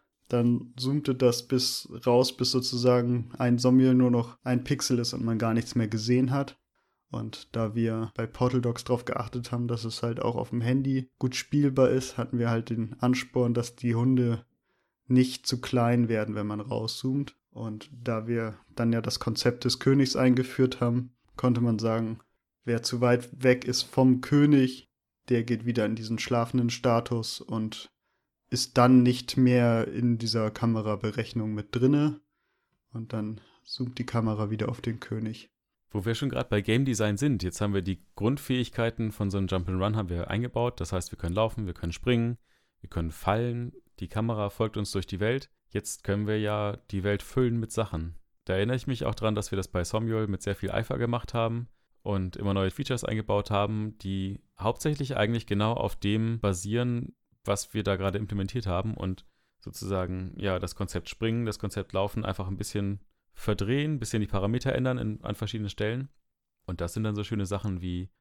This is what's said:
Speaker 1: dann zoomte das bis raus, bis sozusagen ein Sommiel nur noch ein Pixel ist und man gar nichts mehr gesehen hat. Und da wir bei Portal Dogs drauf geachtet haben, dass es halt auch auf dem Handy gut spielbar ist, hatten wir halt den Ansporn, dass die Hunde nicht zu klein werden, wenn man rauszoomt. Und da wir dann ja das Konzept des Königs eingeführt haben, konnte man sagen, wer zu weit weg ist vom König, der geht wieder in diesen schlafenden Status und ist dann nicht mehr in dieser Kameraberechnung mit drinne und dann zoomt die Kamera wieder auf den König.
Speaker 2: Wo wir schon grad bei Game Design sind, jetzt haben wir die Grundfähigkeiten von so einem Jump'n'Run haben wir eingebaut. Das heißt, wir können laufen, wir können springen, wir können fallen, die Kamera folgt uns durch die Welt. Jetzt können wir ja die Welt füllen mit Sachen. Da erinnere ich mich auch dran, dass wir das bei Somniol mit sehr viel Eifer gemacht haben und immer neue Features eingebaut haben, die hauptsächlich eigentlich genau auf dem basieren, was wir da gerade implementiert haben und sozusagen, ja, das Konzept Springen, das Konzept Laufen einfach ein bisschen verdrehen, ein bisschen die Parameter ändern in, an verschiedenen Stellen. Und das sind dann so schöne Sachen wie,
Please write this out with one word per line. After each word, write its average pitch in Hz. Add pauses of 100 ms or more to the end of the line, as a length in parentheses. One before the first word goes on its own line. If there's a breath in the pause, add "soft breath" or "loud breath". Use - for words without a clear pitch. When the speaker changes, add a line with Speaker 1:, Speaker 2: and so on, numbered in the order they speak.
(280)
Speaker 1:
dann 120
zoomte 135
das 123
bis - (160)
raus, 123
bis 127
sozusagen 123
ein 123
Sommiel 127
nur 127
noch 117
ein 123
Pixel 135
ist 117
und 123
man 113
gar 113
nichts 117
mehr 113
gesehen 120
hat. 139 (520)
Und 113
da 113
wir 113
bei 117
Portal 123
Dogs 120
drauf 120
geachtet 120
haben, 120
dass 113
es 113
halt 117
auch 117
auf -
dem 120
Handy 131 (100)
gut 127
spielbar 135
ist, 127
hatten 123
wir 117
halt 113
den 110
Ansporn, 123
dass 117
die 117
Hunde 123 (640)
nicht 127
zu 123
klein 120
werden, 107
wenn 104
man 104
rauszoomt. 127 (140)
Und 110
da 117
wir 113 (160)
dann 117
ja 117
das 107
Konzept -
des 120
Königs 135
eingeführt 127
haben, 123 (220)
konnte 123
man 113
sagen, 113 (460)
wer 117
zu 120
weit 123
weg 127
ist 127
vom 131
König, 143 (380)
der 117
geht 113
wieder 117
in 107
diesen 110
schlafenden 117
Status 117
und 110 (600)
ist -
dann 127
nicht 123
mehr 120
in 120
dieser 110
Kameraberechnung 110
mit 104
drinne 147 (720)
und 113
dann 107 (240 soft breath)
zoomt 127
die 123
Kamera 110
wieder 110
auf 120
den 113
König. 110 (400)
Speaker 2:
Wo 101
wir 113
schon 139
grad 123
bei 104
Game 113
Design 107
sind, 117
jetzt 90
haben 101
wir 98
die 92 (140)
Grundfähigkeiten 117
von 101
so 98
einem 95
Jump'n'Run 92
haben 101
wir 87
eingebaut. 120
Das 85
heißt, 90
wir -
können 85
laufen, 110
wir 87
können 85
springen, 117 (420)
wir -
können 85
fallen, 120 (280)
die -
Kamera 107
folgt 110
uns 104
durch 95
die 92
Welt. 120 (180)
Jetzt -
können 104
wir 107
ja 104 (140)
die 98
Welt 101
füllen 120
mit 110
Sachen. 82 (280)
Da 92
erinnere 107
ich 120
mich 123
auch 104
dran, 107
dass 104
wir 107
das 95
bei -
Somniol 110
mit 98
sehr 98
viel -
Eifer 131
gemacht 120
haben 117 (340)
und 95
immer 98
neue 95
Features 127
eingebaut 104
haben, 107
die 95 (200)
hauptsächlich 127
eigentlich 110
genau 104
auf -
dem 113
basieren, 113 (280)
was -
wir 107
da 98
gerade 95
implementiert 101
haben 95
und 92 (340)
sozusagen, 92
ja, 95
das 90
Konzept -
Springen, 113
das 107
Konzept -
Laufen 101
einfach 98
ein 98
bisschen 101 (320)
verdrehen, 131
ein 139
bisschen 113
die 104
Parameter 110
ändern 127
in, 107
an 104
verschiedenen 107
Stellen. 120 (580)
Und 87
das 85
sind 110
dann 107
so 104
schöne 104
Sachen 95
wie, 90 (120)